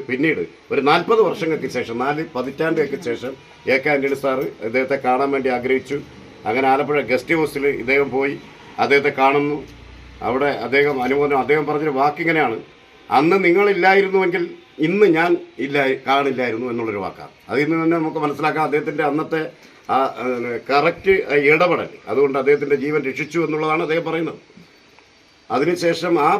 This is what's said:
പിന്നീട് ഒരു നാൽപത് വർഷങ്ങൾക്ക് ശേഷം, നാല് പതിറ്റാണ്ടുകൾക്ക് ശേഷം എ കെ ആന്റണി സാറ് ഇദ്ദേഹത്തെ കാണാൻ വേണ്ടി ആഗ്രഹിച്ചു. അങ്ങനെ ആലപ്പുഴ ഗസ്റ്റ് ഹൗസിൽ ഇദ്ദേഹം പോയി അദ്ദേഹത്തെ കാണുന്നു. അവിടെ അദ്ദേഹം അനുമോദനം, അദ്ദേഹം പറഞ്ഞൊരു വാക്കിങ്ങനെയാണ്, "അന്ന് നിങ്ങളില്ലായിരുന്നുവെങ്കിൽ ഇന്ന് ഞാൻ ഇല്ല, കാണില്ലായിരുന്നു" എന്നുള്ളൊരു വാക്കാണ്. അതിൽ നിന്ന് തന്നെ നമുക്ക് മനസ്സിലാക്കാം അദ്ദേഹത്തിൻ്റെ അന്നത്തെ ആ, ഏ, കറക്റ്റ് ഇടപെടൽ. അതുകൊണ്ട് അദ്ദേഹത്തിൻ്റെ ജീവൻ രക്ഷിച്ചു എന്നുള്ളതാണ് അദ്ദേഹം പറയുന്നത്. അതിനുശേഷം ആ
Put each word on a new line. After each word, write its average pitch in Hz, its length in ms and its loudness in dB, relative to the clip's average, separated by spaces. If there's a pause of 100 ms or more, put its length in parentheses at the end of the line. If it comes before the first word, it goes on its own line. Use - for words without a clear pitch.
(100)
പിന്നീട് 131 320 0 (300)
ഒരു 131 160 -2
നാൽപത് 175 400 2
വർഷങ്ങൾക്ക് 151 480 -4
ശേഷം, 117 260 -6
നാല് 147 200 -2 (120)
പതിറ്റാണ്ടുകൾക്ക് 139 640 -2 (100)
ശേഷം 117 240 -6 (420)
എ 135 100 4
കെ 151 100 0
ആന്റണി 135 280 0
സാറ് 135 220 0 (240)
ഇദ്ദേഹത്തെ 131 380 0
കാണാൻ 131 280 2
വേണ്ടി 131 220 0
ആഗ്രഹിച്ചു. 127 420 -2 (500)
അങ്ങനെ 131 240 0
ആലപ്പുഴ 143 280 0 (100)
ഗസ്റ്റ് 127 300 0
ഹൗസിൽ 143 260 -2 (160)
ഇദ്ദേഹം 135 340 2
പോയി 139 200 -2 (480)
അദ്ദേഹത്തെ 139 360 2
കാണുന്നു. 143 380 2 (680)
അവിടെ 135 240 0 (160)
അദ്ദേഹം 139 280 2 (100)
അനുമോദനം, 143 380 2
അദ്ദേഹം 147 260 2
പറഞ്ഞൊരു 151 300 -2
വാക്കിങ്ങനെയാണ്, 147 580 0 (600)
"അന്ന് 165 180 4 (100)
നിങ്ങളില്ലായിരുന്നുവെങ്കിൽ 185 1000 4 (420)
ഇന്ന് 202 180 4 (120)
ഞാൻ 175 120 2 (360)
ഇല്ല, 143 100 -2 (320)
കാണില്ലായിരുന്നു" 127 640 0
എന്നുള്ളൊരു 110 340 -4
വാക്കാണ്. 78 280 -14 (160)
അതിൽ 127 180 0
നിന്ന് 165 160 0
തന്നെ 165 180 2
നമുക്ക് 156 240 -4
മനസ്സിലാക്കാം 147 440 -2
അദ്ദേഹത്തിൻ്റെ 151 420 -2
അന്നത്തെ 156 320 -4 (500)
ആ, - 20 4 (280)
ഏ, - 20 -4 (420)
കറക്റ്റ് 160 460 2 (340)
ഇടപെടൽ. 156 400 2 (220)
അതുകൊണ്ട് 135 300 2
അദ്ദേഹത്തിൻ്റെ 143 420 2
ജീവൻ 151 260 -2
രക്ഷിച്ചു 143 380 -6
എന്നുള്ളതാണ് 156 400 -2
അദ്ദേഹം 160 240 -2
പറയുന്നത്. 160 280 -4 (1160)
അതിനുശേഷം 165 580 0 (160)
ആ - 120 4